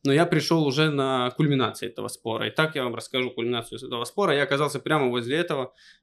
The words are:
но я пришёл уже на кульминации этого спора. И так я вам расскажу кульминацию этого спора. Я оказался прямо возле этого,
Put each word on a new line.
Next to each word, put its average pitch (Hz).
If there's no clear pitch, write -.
но 139
я 156
пришёл 165
уже 156
на 131
кульминации 131
этого 104
спора. 113
И 107
так 156
я 131
вам 120
расскажу 123
кульминацию 117
этого 123
спора. 185
Я 143
оказался 139
прямо 143
возле 120
этого, 160